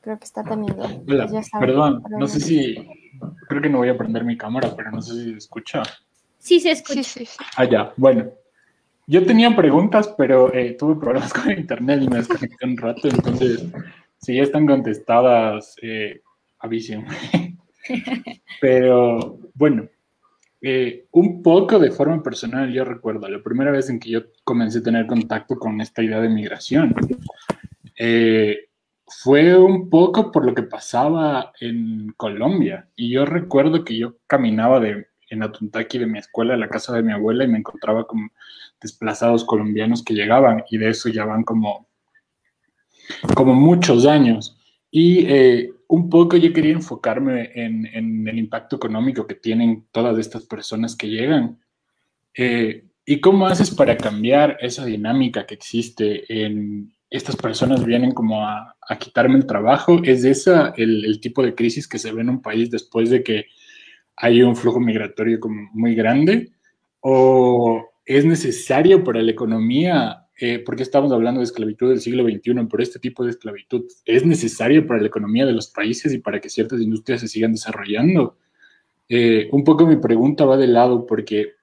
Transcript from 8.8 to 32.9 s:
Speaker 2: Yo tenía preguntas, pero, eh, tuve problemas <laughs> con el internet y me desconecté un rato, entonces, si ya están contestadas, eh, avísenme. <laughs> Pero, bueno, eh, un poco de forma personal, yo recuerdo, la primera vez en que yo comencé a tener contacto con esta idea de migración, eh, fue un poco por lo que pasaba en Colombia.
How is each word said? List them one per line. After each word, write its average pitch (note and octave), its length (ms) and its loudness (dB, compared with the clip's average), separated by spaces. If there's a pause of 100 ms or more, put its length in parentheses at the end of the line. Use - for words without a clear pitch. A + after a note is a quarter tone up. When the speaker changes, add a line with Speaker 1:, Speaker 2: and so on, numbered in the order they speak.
Speaker 2:
Yo F3+ 200 4
tenía A3+ 280 6
preguntas, F#3 640 2
pero, C3 360 4
eh, B2 260 -4
tuve D#3 160 0
problemas C#3+ 380 -4
<laughs> - 0 -
con - 180 -2
el F#3 80 -4
internet C#3+ 440 -2
y C3 40 0
me B2 100 -2
desconecté B2+ 480 -6
un B2+ 120 -4
rato, A#2 320 -4
entonces, B2 560 -2 (520)
si - 180 -6
ya C#3 80 2
están D3 220 2
contestadas, A#2 1160 2
eh, A2 400 -10 (380)
avísenme. A2+ 480 -8
<laughs> - 540 -6 (1000)
Pero, B2 800 2 (140)
bueno, C3 340 0 (720)
eh, C3 500 -4
un F3 320 2
poco F#3+ 360 4
de C#3 120 4
forma D3 320 -2
personal, B2+ 500 -6
yo C3 120 -2
recuerdo, A2 440 -10
la G2+ 140 -10
primera C3 280 -2
vez C3+ 180 -2
en A#2+ 100 -4
que A2+ 100 -16
yo A2+ 120 -2 (220)
comencé A#2 360 -2
a A2+ 40 -8
tener A2+ 220 0
contacto A#2 520 -4
con G#2+ 240 -8
esta A2+ 200 -8
idea A2 180 -2
de A2+ 100 0
migración, A2+ 640 -2 (1040)
eh, A2+ 720 0 (360)
fue D3+ 520 4
un F#3 320 6
poco F3+ 440 4
por C#3 120 2
lo B2 80 2
que A#2 100 -4
pasaba D3 960 -4
en A2+ 560 -6
Colombia. A2 800 -4